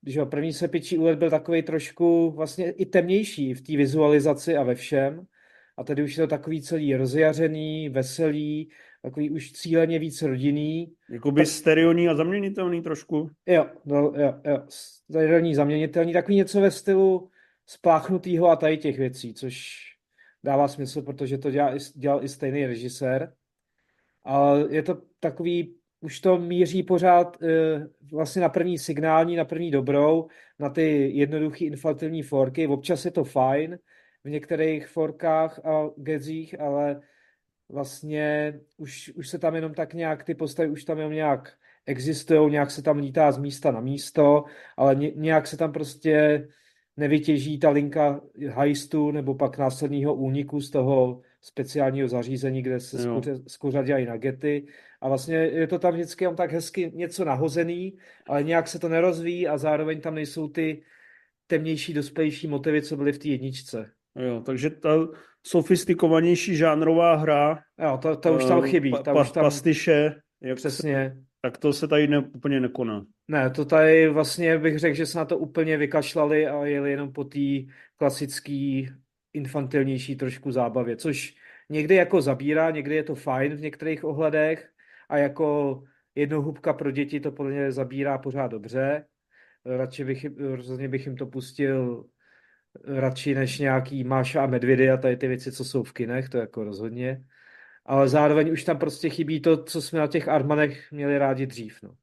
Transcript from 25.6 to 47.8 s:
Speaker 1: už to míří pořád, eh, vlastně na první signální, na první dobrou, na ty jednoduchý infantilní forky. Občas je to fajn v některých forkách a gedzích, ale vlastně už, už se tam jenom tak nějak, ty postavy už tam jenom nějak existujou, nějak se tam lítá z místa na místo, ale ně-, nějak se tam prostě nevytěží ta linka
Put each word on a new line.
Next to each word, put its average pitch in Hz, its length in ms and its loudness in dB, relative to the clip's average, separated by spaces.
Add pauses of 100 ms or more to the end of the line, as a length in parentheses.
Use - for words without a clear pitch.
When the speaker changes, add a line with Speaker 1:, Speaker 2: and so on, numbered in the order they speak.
Speaker 1:
už 160 200 -14
to 185 180 4
míří 175 440 0
pořád, 175 600 4
eh, 160 440 2 (260)
vlastně 156 300 -2
na 165 60 4
první 175 300 0
signální, 160 580 2
na 165 80 0
první 165 260 -6
dobrou, 143 580 2 (300)
na 143 120 -4
ty 147 440 2
jednoduchý 151 500 -2
infantilní 156 580 -4
forky. 135 440 0
Občas 139 380 -2
je 180 60 -2
to 160 140 -2
fajn 143 540 0 (460)
v 143 60 -10
některých 151 560 -2
forkách 160 800 -2
a 156 320 0
gedzích, 156 640 -8
ale 143 400 -2 (680)
vlastně 151 920 -4 (160)
už, 139 380 -16
už 143 140 -12
se - 100 -8
tam 160 160 0
jenom 160 200 -6
tak 156 200 -8
nějak, 160 300 -4
ty 165 100 -6
postavy 151 360 -4
už 147 140 -10
tam 156 140 -6
jenom 156 140 -6
nějak 147 400 -2 (340)
existujou, 147 600 2
nějak 143 220 0
se 143 120 -12
tam 147 160 2
lítá 143 340 4
z 123 60 -2
místa 143 320 -2
na 113 100 -2
místo, 143 640 4 (320)
ale 135 180 6
ně-, 147 220 -2
nějak 156 300 2
se - 100 -12
tam 156 160 -2
prostě 151 760 2 (480)
nevytěží 147 600 2
ta 156 120 6
linka 143 500 2 (280)